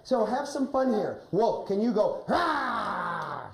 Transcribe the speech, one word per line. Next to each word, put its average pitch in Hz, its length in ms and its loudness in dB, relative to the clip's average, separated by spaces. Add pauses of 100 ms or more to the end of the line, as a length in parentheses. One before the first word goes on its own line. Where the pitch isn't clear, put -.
So 240 220 2
have 254 220 -2
some 277 240 -2
fun 262 220 2
here. 180 280 -2 (100)
Wolf, 208 360 2
can 196 140 0
you 233 120 2
go, 196 340 2
Rawr? 190 1300 -2